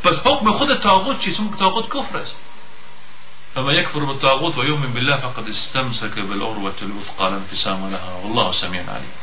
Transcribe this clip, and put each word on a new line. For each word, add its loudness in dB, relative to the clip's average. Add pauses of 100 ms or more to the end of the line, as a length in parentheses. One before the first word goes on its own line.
پس 4
حکم 6
خود 4
طاغوت 4
چیست؟ 0
اون 0
طاغوت 2
کفر -4
است. -2 (1200)
فمن 2
یکفر 2
بالطاغوت 2
و 0
یؤمن 0
بالله 2
فقد -4
استمسک 0
بالعروة -2
الوثقی -4
لا 2
انفصام -2
لها -6
والله 0
سمیع 0
علیم. -6 (120)